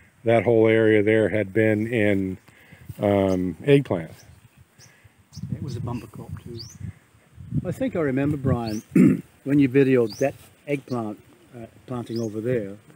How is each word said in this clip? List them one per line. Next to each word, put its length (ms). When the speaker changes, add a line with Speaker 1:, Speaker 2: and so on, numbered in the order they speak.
Speaker 1:
that 200
whole 240
area 340
there 260
had 240
been 340
in, 520
um, 640
eggplant. 460
Speaker 2:
It 80
was 140
a 40
bumper 280
crop 220
too. 160
I 80
think 240
I 40
remember, 360
Brian, 460
<clears throat> 280
when 140
you 100
videoed 500
that 160
eggplant, 520
uh, 100
planting 340
over 200
there 360